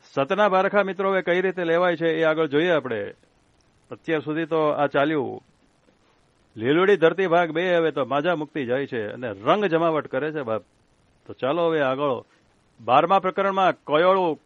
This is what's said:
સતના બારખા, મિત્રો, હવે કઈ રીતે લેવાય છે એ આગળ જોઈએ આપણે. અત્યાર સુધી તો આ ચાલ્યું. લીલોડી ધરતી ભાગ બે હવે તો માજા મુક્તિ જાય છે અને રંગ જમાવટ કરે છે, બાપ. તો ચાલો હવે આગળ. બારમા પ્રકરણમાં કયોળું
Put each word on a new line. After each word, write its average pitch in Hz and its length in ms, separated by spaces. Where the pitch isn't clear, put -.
સતના 196 340
બારખા, 190 340
મિત્રો, 190 280
હવે 185 120
કઈ 180 180
રીતે 185 240
લેવાય 170 320
છે 165 120
એ 160 140
આગળ 160 240
જોઈએ 151 240
આપણે. 120 440
અત્યાર 156 300
સુધી 156 240
તો 156 240
આ 147 180
ચાલ્યું. 139 560
લીલોડી 165 400
ધરતી 165 300
ભાગ 170 240
બે 175 260
હવે 160 140
તો 139 140
માજા 147 320
મુક્તિ 151 300
જાય 135 200
છે 113 220
અને 117 240
રંગ 139 320
જમાવટ 160 420
કરે 147 260
છે, 151 100
બાપ. 110 200
તો 110 60
ચાલો 160 340
હવે 160 140
આગળ. 135 440
બારમા 151 380
પ્રકરણમાં 190 540
કયોળું 175 600